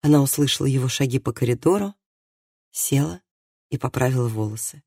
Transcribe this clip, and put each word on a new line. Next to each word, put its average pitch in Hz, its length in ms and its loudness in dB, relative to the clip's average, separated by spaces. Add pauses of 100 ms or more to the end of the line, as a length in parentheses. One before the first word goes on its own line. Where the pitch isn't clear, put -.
Она 147 200 6
услышала 135 460 0
его 131 200 0
шаги 127 320 -2
по 117 140 -4
коридору, 175 600 0 (760)
села 151 500 -2 (480)
и 131 80 -6
поправила 127 500 0
волосы. 110 600 -6